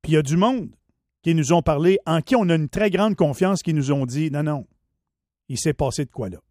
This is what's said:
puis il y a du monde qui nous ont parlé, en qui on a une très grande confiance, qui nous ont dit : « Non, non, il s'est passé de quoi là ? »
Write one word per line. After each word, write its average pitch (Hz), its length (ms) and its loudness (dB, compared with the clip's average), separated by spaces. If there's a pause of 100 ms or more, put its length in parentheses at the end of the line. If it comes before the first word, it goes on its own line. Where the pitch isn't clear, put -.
puis 156 100 -2
il - 20 4
y 151 40 6
a 156 40 2
du 143 140 -2
monde 220 340 0 (520)
qui 165 120 0
nous 156 180 2
ont 170 100 4
parlé, 165 440 2
en 160 160 0
qui - 120 0
on 214 140 2
a 170 60 4
une 156 140 0
très 202 220 0
grande 202 240 0
confiance, 185 480 0
qui 165 120 -2
nous 143 180 0
ont 135 140 0
dit : « 151 260 -4
Non, 147 100 -4
non, 151 240 -4 (800)
il 131 100 -6
s'est 156 160 -2
passé 139 300 -2
de - 60 -10
quoi 104 200 -8
là ? » 90 80 -16 (120)